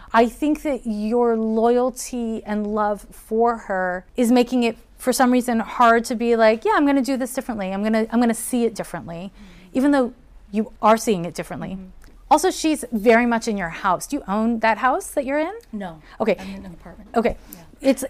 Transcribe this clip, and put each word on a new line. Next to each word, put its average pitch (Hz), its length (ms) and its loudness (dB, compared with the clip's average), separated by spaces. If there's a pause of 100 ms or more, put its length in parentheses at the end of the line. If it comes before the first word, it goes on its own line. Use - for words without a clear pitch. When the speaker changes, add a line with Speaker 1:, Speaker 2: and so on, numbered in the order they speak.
(120)
Speaker 1:
I 233 160 6
think 302 340 -2
that 269 240 -2
your 226 500 0
loyalty 233 1080 0
and 208 300 -4
love 208 360 -2
for 226 480 0 (100)
her 185 380 -2 (100)
is 240 160 2
making 247 300 2
it, 226 140 -2 (220)
for - 140 -2
some 247 200 4
reason, 240 280 0
hard 233 460 4
to 254 80 -4
be 233 220 0
like, 220 280 4
"Yeah, 427 120 2
I'm 302 100 4
gonna 277 160 4
do 269 140 0
this 247 180 -4
differently. 208 380 -6
I'm 196 100 -4
gonna, 220 300 2
I'm 233 80 2
gonna 233 140 2 (160)
see 240 140 0
it 226 120 -2
differently," 170 580 -10
Speaker 2:
Mm-hmm. - 440 -12
Speaker 1:
even 277 120 2
though 269 220 2 (400)
you 214 280 -4
are 220 160 6
seeing 196 280 0
it 170 100 -10
differently. 165 360 -10
Speaker 2:
Mm-hmm. 190 160 -12 (440)
Speaker 1:
Also, 294 220 4
she's 311 400 -2
very 233 340 4
much 233 220 -2
in 214 100 -2
your 180 120 -6
house. 175 360 -2
Do 285 100 -6
you 262 120 -6
own 220 320 0
that 220 180 2
house 262 360 0
that 285 120 -2
you're 277 140 -2
in? 339 140 -4 (180)
Speaker 2:
No. 180 280 -10 (200)
Speaker 1:
Okay. 196 180 0
Speaker 2:
I'm 196 160 -12
in 190 120 -14
an 180 60 -14
apartment. 175 440 -20
Speaker 1:
Okay. 226 200 0 (160)
Speaker 2:
Yeah. - 60 -20 (320)
Speaker 1:
It's, 262 200 0